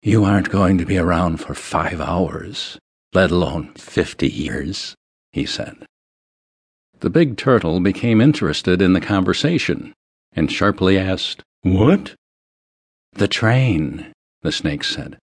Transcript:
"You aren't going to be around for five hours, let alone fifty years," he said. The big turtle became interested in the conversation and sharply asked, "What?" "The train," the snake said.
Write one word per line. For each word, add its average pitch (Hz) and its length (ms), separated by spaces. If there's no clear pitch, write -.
"You 107 220
aren't 98 260
going 98 280
to 85 80
be 98 120
around 85 440
for - 120
five - 460
hours, 82 800
let 92 160
alone 85 440
fifty - 560
years," - 680
he 139 120
said. - 400
The - 80
big 139 260
turtle 92 460
became 107 400
interested 92 600
in 92 120
the 87 80
conversation 98 880
and 80 180
sharply 98 480
asked, 92 460
"What?" 110 520
"The 98 160
train," 110 840
the 82 120
snake 147 320
said. - 420